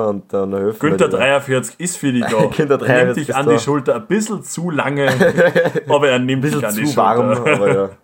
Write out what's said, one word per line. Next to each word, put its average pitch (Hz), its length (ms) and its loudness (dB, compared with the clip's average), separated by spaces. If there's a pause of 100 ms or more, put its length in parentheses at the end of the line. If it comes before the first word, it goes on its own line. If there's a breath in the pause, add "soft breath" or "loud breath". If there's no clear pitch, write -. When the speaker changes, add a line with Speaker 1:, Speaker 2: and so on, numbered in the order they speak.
Speaker 1:
und 101 280 -4
dann 98 200 -2
helfen 98 260 -2
Speaker 2:
Günther 151 280 2
Speaker 1:
wir - 20 -6
dir. 95 80 -2
Speaker 2:
dreiundvierzig 135 600 0
ist 170 180 -6
für 139 160 -2
dich 120 120 2
da. 110 200 2
Speaker 1:
<laughs> 110 100 -4
Günther 139 220 2
dreiundvierzig 127 280 2
Speaker 2:
Nimmt 123 120 0
dich 139 120 -4
Speaker 1:
ist 117 60 -4
Speaker 2:
an 139 120 0
Speaker 1:
da. 120 60 4
Speaker 2:
die 117 60 4
Schulter, 139 360 0
ein 110 120 -8
bisschen 214 360 -2
zu 170 260 -8
lange, 139 400 -2 (420)
Speaker 1:
<laughs> 170 380 -2
Speaker 2:
aber 147 200 2
er 127 100 2
nimmt 131 260 0
Speaker 1:
Ein 151 60 0
bisschen 151 80 -2
Speaker 2:
dich 110 100 -2
an 104 60 -4
die 113 100 -2
Speaker 1:
zu 147 80 0
Speaker 2:
Schulter. 110 240 2
Speaker 1:
warm, - 360 0
aber 101 200 2
ja. 98 160 0 (140)